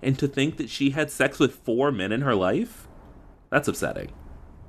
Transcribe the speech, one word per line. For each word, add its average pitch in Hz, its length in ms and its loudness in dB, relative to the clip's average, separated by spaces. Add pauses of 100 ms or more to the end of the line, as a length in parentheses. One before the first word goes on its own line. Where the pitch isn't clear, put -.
and 135 160 2
to 143 100 0
think 139 300 0
that 120 100 -6
she 139 220 2
had 143 200 -2
sex 135 280 0
with 135 160 4
four 127 360 0
men 101 220 -2
in 123 80 0
her 135 140 2
life, 104 520 0 (640)
that's 143 180 0
upsetting. 58 460 -4 (560)